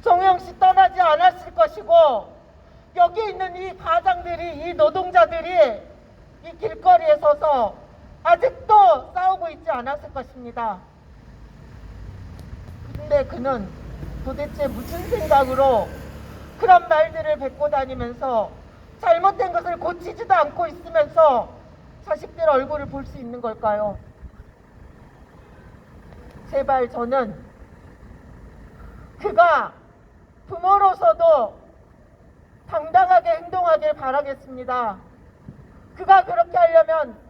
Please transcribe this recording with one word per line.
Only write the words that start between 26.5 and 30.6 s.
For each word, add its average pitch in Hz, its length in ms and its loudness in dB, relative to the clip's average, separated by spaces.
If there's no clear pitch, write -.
제발 262 400 -2
저는 233 440 -4
그가 330 540 2
부모로서도 370 1120 2